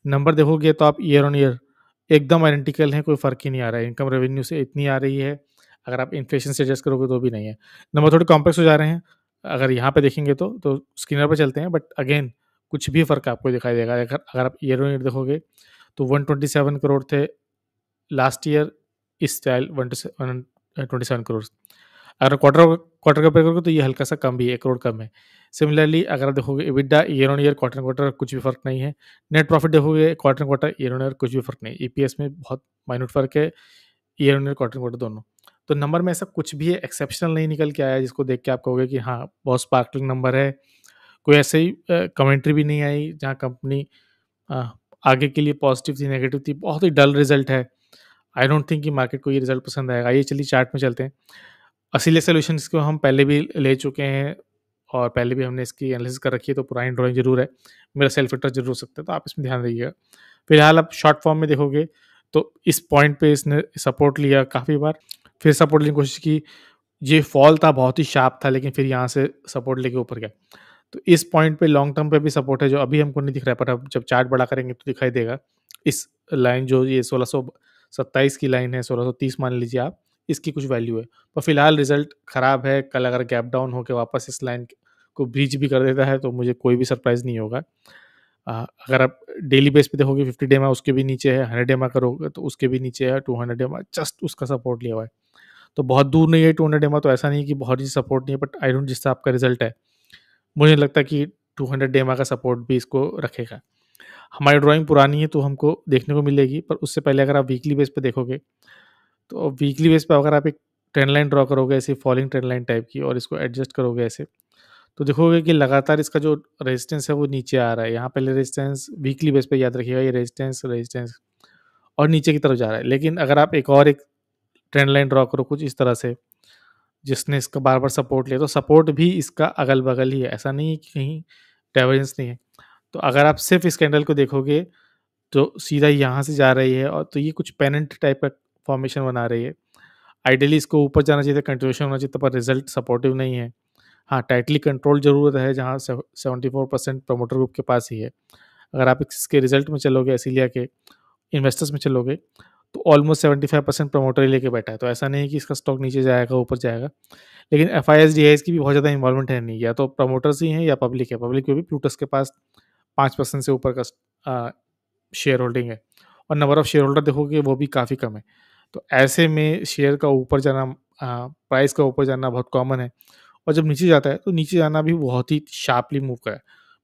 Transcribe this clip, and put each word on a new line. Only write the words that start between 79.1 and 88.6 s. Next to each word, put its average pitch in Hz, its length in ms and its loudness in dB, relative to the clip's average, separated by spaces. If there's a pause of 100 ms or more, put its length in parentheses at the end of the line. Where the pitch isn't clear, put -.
तीस 127 280 -6
मान 127 120 -2
लीजिए 120 280 -4
आप, 147 200 -8 (280)
इसकी 160 240 -6
कुछ 139 140 -8
वैल्यू 117 320 -4
है। 117 60 -8 (320)
पर 143 60 -4
फिलहाल 151 340 4
रिजल्ट 143 320 0 (200)
ख़राब 131 380 0
है। 135 160 0
कल 135 220 -4
अगर 127 180 -2
गैप 120 220 -4
डाउन 127 280 -6
होके 123 200 -8
वापस 120 360 -4
इस - 140 -12
लाइन 123 240 -8 (480)
को 139 120 -4
ब्रीच 139 300 -2
भी 139 120 -2
कर 131 160 2
देता 135 200 2
है, 135 140 0
तो 131 140 -6
मुझे 123 200 -4
कोई 123 240 0
भी 127 80 0
सरप्राइज 120 400 -2
नहीं 120 140 -6
होगा। 113 240 -6 (840)
अ, 113 180 -8 (220)